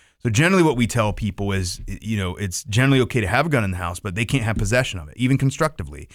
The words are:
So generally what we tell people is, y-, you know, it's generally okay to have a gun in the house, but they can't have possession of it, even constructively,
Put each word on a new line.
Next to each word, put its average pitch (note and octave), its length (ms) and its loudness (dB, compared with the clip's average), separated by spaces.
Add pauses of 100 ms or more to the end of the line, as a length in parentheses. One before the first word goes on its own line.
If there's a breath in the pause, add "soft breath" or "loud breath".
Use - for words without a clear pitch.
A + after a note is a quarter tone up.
(200 soft breath)
So B2 100 -2
generally E3+ 340 4
what C#3+ 140 4
we A#2+ 100 2
tell G#2+ 240 0
people G2+ 400 -4
is, F#2 340 -4
y-, F#2+ 160 -10
you G#2+ 160 -4
know, F#2 200 -4
it's G2 280 -6
generally C3 360 4
okay B2 180 0
to G2+ 80 0
have C3+ 200 2
a - 20 -4
gun B2 160 2
in F#2+ 60 -2
the F2+ 60 -6
house, F2 220 -6
but F#2+ 160 -8
they A#2 80 -2
can't A2+ 220 0
have A#2 100 0
possession A2 440 0
of D2+ 100 -14
it, - 80 -20
even B2+ 200 2
constructively, G2 760 -2